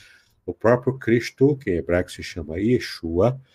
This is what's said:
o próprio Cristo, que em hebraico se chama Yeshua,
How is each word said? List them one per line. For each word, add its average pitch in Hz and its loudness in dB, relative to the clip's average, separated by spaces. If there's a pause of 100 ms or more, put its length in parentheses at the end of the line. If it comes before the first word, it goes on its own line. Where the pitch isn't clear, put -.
(460)
o 90 -8
próprio 127 0
Cristo, 123 2
que 131 -6
em 87 0
hebraico 87 0
se - -14
chama 80 -10
Yeshua, 110 0 (160)